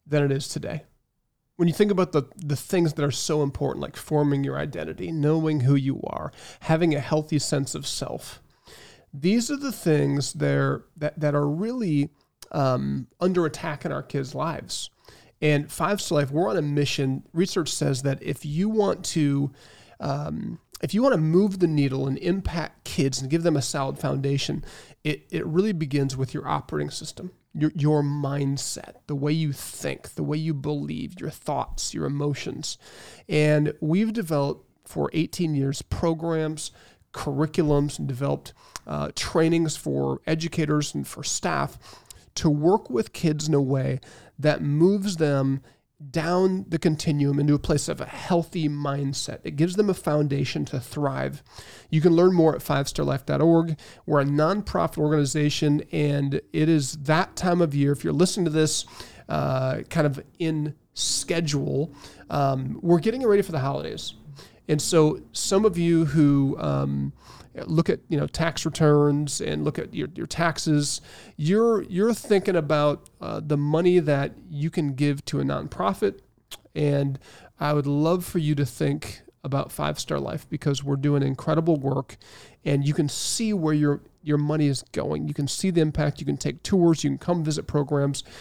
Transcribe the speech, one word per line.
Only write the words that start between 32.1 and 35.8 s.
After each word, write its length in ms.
And 540
we've 320
developed 560
for 300
eighteen 400
years 280